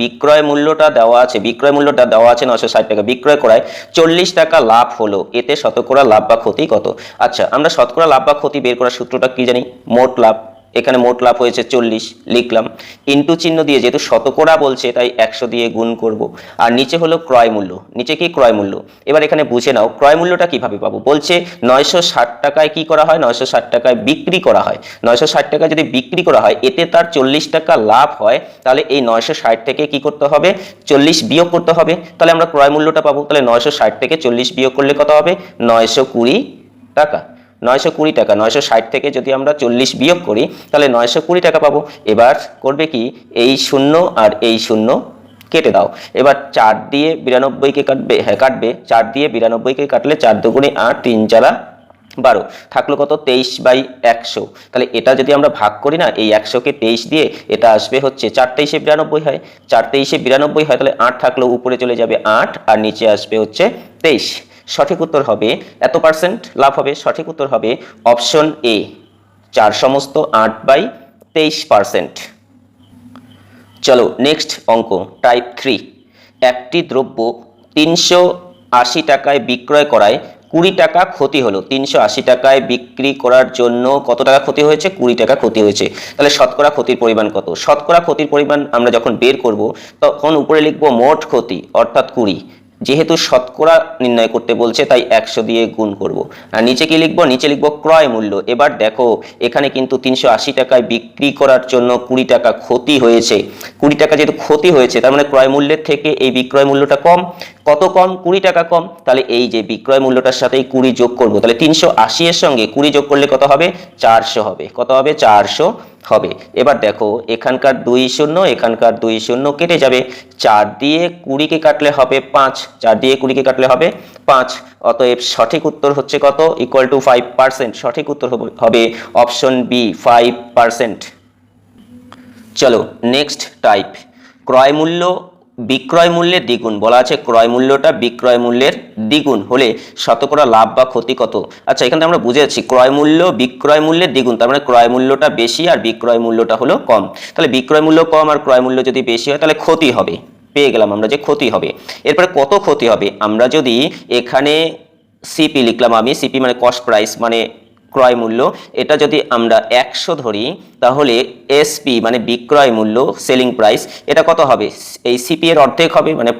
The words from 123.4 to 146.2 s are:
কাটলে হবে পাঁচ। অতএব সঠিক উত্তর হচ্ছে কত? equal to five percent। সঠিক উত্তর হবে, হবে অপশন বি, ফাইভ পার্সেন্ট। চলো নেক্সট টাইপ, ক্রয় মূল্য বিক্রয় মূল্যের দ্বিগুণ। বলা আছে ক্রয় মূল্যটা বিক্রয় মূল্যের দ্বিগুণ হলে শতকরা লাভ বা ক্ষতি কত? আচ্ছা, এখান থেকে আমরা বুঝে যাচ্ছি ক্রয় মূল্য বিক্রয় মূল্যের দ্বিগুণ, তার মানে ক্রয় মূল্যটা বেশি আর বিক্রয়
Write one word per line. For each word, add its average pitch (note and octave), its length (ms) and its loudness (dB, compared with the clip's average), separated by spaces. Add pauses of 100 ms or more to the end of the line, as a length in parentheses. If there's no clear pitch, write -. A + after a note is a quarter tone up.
কাটলে C3 200 0
হবে C3+ 200 2 (380)
পাঁচ। C3 240 2 (400)
অতএব B2 300 0 (140)
সঠিক B2+ 320 0
উত্তর C#3+ 320 -2
হচ্ছে C#3+ 280 -4
কত? C#3 140 2 (240)
equal B2+ 280 2
to C#3 60 0 (100)
five B2 180 2 (140)
percent। C3 340 0 (100)
সঠিক C#3+ 260 -6
উত্তর C#3 220 -6
হবে, A2+ 140 -6 (180)
হবে A#2 180 4 (420)
অপশন C3 300 -2 (160)
বি, B2 140 0 (220)
ফাইভ A#2+ 240 4 (260)
পার্সেন্ট। A#2 440 0 (1600)
চলো B2 240 2 (360)
নেক্সট C#3+ 260 -4 (240)
টাইপ, G2+ 240 2 (580)
ক্রয় C3+ 320 4
মূল্য E3+ 240 -2 (540)
বিক্রয় E3+ 580 0
মূল্যের F3 300 0
দ্বিগুণ। A2 340 -4
বলা A2+ 240 4
আছে C3+ 120 -2 (120)
ক্রয় A2+ 260 4
মূল্যটা C3+ 360 2 (140)
বিক্রয় A#2+ 400 0
মূল্যের B2 300 0 (360)
দ্বিগুণ C#3+ 300 0 (100)
হলে B2+ 180 2 (360)
শতকরা C#3 420 0
লাভ A2 220 4 (100)
বা C3 80 4
ক্ষতি A#2+ 360 -4
কত? G#2+ 140 -4 (340)
আচ্ছা, C3 160 0
এখান B2 140 0
থেকে D#3+ 100 2
আমরা E3 160 0
বুঝে B2 180 2
যাচ্ছি C3 160 -2 (120)
ক্রয় C3 260 4
মূল্য D3+ 220 2 (220)
বিক্রয় C#3+ 440 0
মূল্যের E3 280 0
দ্বিগুণ, B2 260 0
তার A#2 120 4
মানে C#3+ 160 0
ক্রয় A#2+ 260 4
মূল্যটা C3+ 340 0 (140)
বেশি A#2 300 -2
আর C#3+ 140 2
বিক্রয় A#2 400 0